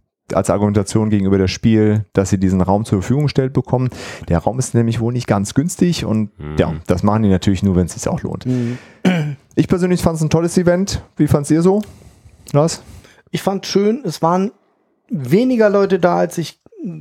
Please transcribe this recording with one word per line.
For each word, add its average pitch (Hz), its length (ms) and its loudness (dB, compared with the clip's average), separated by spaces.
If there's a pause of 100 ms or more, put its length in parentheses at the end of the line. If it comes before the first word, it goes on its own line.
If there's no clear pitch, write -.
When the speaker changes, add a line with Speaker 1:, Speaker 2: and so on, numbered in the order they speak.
(320)
Speaker 1:
als 98 160 0
Argumentation 104 600 0
gegenüber 98 280 2
der 95 100 2
Spiel, 107 640 2
dass 95 160 2
sie 98 80 2
diesen 95 240 2
Raum 98 240 2
zur 95 160 0
Verfügung 139 260 0
stellt 135 240 -2
bekommen. 127 380 -2 (380)
Der 85 100 0
Raum 110 200 -2
ist - 160 -6
nämlich 113 260 0
wohl 113 120 -2
nicht 123 140 -6
ganz 101 280 -2
günstig 175 520 0
und 107 320 -2
Speaker 2:
Mhm. 76 200 -8
Speaker 1:
ja, 80 140 0 (140)
das 90 160 0
machen 104 220 2
die 101 40 4
natürlich 95 340 2
nur, 95 140 2
wenn's 90 180 2
sich - 140 -6
auch - 140 -4
lohnt. - 240 -8
Speaker 3:
Mhm. 123 320 -4 (760)
Speaker 1:
Ich 165 140 0
persönlich 180 340 0
fand's 160 200 0
ein 156 80 -2
tolles 165 260 0
Event. 180 460 0 (140)
Wie 151 100 2
fand's 147 240 0
ihr 156 120 4
so, 190 200 2 (720)
Lars? 147 300 0 (500)
Speaker 3:
Ich - 100 -6
fand's 190 260 -4
schön. 214 360 0
Es 165 180 -6
waren 185 300 0 (580)
weniger 214 580 2
Leute 196 300 2
da, 175 180 2
als 175 220 -2
ich - 220 -10 (400)